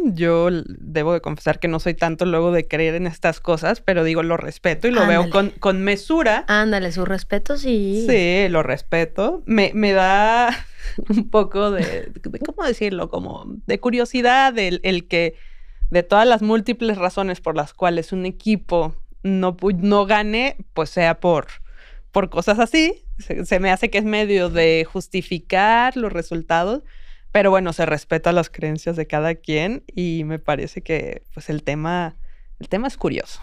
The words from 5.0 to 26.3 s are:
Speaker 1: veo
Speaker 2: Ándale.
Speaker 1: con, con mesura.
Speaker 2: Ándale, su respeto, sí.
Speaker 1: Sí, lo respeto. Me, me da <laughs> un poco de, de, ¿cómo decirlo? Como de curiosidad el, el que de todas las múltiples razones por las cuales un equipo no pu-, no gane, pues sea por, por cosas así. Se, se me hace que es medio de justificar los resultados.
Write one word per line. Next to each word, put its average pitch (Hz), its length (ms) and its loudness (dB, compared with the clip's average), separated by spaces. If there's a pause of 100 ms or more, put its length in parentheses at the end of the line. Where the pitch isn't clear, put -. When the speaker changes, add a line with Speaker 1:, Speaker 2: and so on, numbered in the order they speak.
Speaker 1:
veo 170 160 6
Speaker 2:
Ándale. 170 80 -2
Speaker 1:
con, 196 180 4 (120)
con 190 200 2
mesura. 220 680 2
Speaker 2:
Ándale, 208 420 2
su 180 140 -2
respeto, 202 520 0
sí. 220 480 0
Speaker 1:
Sí, 190 440 4
lo 165 120 2
respeto. 170 840 -2
Me, 208 280 2
me 208 200 2
da 208 560 4 (340)
<laughs> - 240 -4
un 214 220 0
poco 202 420 2
de, - 400 -4 (100)
de, - 180 -10
¿cómo - 280 -6
decirlo? 190 420 -2
Como - 360 -8 (200)
de - 140 -2
curiosidad 247 800 2
el, 175 240 0
el 180 240 -2
que 170 280 0 (540)
de 175 140 4
todas 214 240 6
las 226 140 4
múltiples 220 560 0
razones 180 420 -2
por 156 160 -4
las 151 180 -4
cuales 170 380 -2
un 185 140 -4
equipo 180 680 -2 (280)
no 185 340 0
pu-, 185 240 0
no 202 260 4
gane, 214 520 0 (160)
pues 156 160 -2
sea 165 320 2
por, 165 260 2 (640)
por 190 180 0
cosas 202 300 0
así. 320 460 2 (140)
Se, - 260 -6
se 185 160 2
me 190 100 2
hace 208 180 0
que 202 100 0
es 214 40 0
medio 208 460 2
de 165 420 4
justificar 196 1040 0
los 226 160 -4
resultados. 170 720 -2 (480)